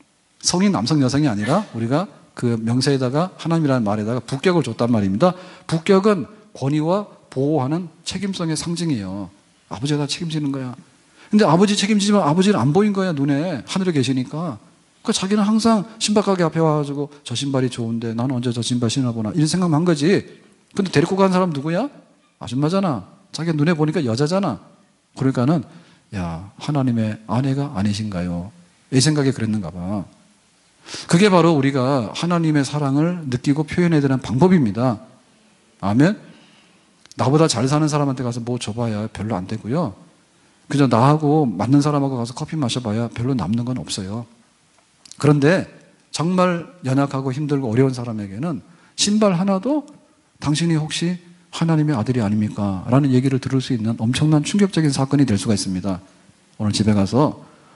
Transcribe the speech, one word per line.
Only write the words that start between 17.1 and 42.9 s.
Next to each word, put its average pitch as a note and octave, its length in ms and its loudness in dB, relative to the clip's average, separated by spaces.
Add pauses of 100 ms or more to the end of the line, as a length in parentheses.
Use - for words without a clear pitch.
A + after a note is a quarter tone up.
"저 B2 120 -8
신발이 C3 340 0
좋은데 A#2 440 -6
나는 B2 220 -2
언제 A#2+ 160 -2
저 A#2+ 100 -4
신발 A#2+ 280 0
신어보나." A2+ 440 -2
이런 D3+ 140 2
생각만 E3+ 320 2
한 E3+ 60 0
거지. E3 560 0 (340)
근데 F#3 160 -2
데리고 - 240 2
간 F#3+ 160 4
사람 F3+ 200 2
누구야? E3 380 -2 (500)
아줌마잖아. D3 680 -2 (240)
자기가 E3 240 -4
눈에 D3+ 180 2
보니까 D#3 300 0
여자잖아. C#3+ 560 0 (580)
그러니까는 C3 460 2 (520)
"야, F2 420 -8
하나님의 A#2 680 -2
아내가 C#3 480 -2
아니신가요?" F#2+ 760 -4 (400)
이 C3+ 80 4
생각이 C#3 320 2
그랬는가 G#2+ 400 -4
봐. F2+ 320 -6 (1040)
그게 G3 220 6
바로 E3+ 240 6
우리가 C3+ 600 0
하나님의 D#3+ 520 0
사랑을 D3 600 0
느끼고 C3+ 360 0
표현해야 E3+ 380 2
되는 C3+ 180 0
방법입니다. B2+ 800 2 (800)
아멘. C3+ 400 2 (960)
나보다 D3 320 4
잘 C3 200 0
사는 D3+ 200 0
사람한테 C#3 360 -2
가서 A#2+ 180 -4
뭐 A#2+ 180 -6
줘봐야 A2 540 -4
별로 G#2+ 220 -6
안 F#2 120 -6
되고요. A2 460 -4 (720)
그저 C#3 200 4
나하고 C#3+ 580 4
맞는 A2+ 360 2
사람하고 C#3 360 0
가서 A#2 160 -6
커피 D#3+ 220 -10
마셔봐야 A#2 540 -4